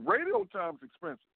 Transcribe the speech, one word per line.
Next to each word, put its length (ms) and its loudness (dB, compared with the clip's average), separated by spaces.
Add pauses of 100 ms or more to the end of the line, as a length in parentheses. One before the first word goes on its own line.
radio 400 2
time's 360 -4
expensive, 380 -10 (160)